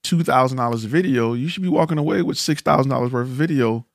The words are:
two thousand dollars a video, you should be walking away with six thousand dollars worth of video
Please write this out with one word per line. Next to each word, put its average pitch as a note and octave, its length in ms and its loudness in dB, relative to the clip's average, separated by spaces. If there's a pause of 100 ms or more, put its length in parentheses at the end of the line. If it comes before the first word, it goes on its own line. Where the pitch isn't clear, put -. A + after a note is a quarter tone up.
two E3+ 200 0
thousand C3 360 2
dollars A#2 260 -2
a G#2+ 40 -8
video, B2+ 440 2
you B2+ 160 -4
should F#3 140 -6
be F3+ 60 -2
walking D#3+ 300 2
away D#3+ 220 0
with E3+ 160 -2
six - 240 -2
thousand C3+ 300 2
dollars B2+ 220 -2
worth B2 140 -2
of C3 60 -8
video B2+ 640 0